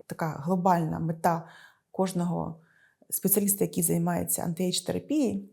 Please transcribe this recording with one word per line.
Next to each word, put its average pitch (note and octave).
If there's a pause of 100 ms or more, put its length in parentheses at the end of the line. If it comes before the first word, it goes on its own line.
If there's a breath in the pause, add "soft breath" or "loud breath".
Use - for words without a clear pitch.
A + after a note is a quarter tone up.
така E3
глобальна E3
мета E3 (420 loud breath)
кожного F3 (500 soft breath)
спеціаліста, G3
який F3
займається E3+
антіейдж-терапією, F#3 (100)